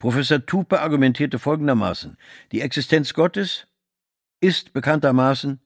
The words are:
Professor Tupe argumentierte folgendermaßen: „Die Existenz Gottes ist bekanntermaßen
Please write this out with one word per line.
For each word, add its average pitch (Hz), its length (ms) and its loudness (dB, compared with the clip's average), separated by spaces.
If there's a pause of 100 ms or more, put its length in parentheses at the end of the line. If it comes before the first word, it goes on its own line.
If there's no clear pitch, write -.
Professor 131 440 0
Tupe 185 360 0
argumentierte 135 580 0
folgendermaßen: 120 800 -2 (340)
„Die 110 120 -4
Existenz 143 520 -2
Gottes 175 540 -2 (720)
ist - 320 0
bekanntermaßen 135 920 0